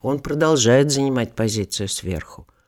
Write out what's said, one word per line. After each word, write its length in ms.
Он 200
продолжает 680
занимать 440
позицию 540
сверху. 600